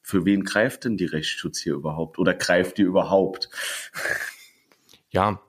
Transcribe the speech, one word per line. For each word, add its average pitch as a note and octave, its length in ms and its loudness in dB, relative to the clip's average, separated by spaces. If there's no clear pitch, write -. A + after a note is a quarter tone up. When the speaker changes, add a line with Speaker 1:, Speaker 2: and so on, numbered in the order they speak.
Speaker 1:
Für F#2 220 0
wen G2 200 4
greift A2 400 0
denn A2+ 120 -2
die F2+ 100 0
Rechtsschutz D#2 520 -6
hier D#2 160 -2
überhaupt D2+ 440 -6
oder F2+ 160 2
greift - 440 2
die G#2 40 4
überhaupt? F#2 720 2
<laughs> - 800 -8
Speaker 2:
Ja, G2 340 2